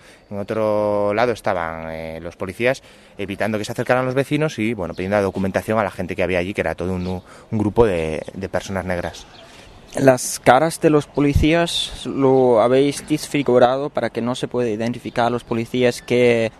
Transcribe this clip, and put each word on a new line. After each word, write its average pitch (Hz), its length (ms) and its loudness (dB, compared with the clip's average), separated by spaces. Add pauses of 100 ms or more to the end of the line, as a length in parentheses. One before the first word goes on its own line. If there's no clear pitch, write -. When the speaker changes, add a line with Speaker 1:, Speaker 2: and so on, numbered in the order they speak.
(300)
Speaker 1:
En 101 80 -8
otro 104 760 0
lado 117 180 2
estaban, 82 580 -4
eh, 80 300 -10
los 82 160 -12
policías 113 460 -2 (360)
evitando 101 380 -4
que 104 80 -4
se - 80 -8
acercaran 127 320 0
los 127 100 -4
vecinos 147 440 -2
y, 110 160 0
bueno, 85 200 -6
pidiendo 95 220 -2
la 104 60 4
documentación 98 560 0
a 107 60 2
la 92 60 -2
gente 90 260 -8
que 95 60 0
había 90 160 2
allí, 90 160 -4
que 98 80 -2
era 82 120 -2
todo 90 200 -4
un, 90 120 -4
un 92 520 -8
grupo 104 280 2
de, 80 360 -2 (120)
de 95 140 -8
personas 98 360 -4
negras. 87 420 -6 (720)
Speaker 2:
Las 131 420 2
caras 143 420 4
de 165 80 4
los 151 180 4
policías 156 1000 0
lo 131 540 4
habéis 131 480 2
desfigurado 135 840 2
para 113 200 -4
que 117 100 -6
no 120 160 -4
se - 100 -6
pueda 123 220 -4
identificar 117 580 -4
a 120 40 0
los 120 120 -4
policías 120 580 -2
que 120 600 2